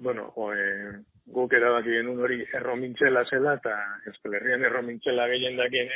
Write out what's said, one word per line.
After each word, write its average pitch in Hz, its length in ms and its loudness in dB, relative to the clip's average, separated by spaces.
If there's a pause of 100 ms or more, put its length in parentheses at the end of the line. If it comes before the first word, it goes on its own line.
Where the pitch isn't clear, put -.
bueno, 123 340 -4
jo, 107 180 -4
eh, 101 460 -4 (280)
guk 127 280 0
erabaki 120 400 4
genuen 120 240 -2
hori 123 220 0 (120)
erromintxela 127 720 2
zela, 135 300 2
eta 113 220 -4 (300)
Euskal 104 280 -10
Herrian 123 320 0
erromintxela 120 640 0
gehien 127 260 -2
dakien 123 400 0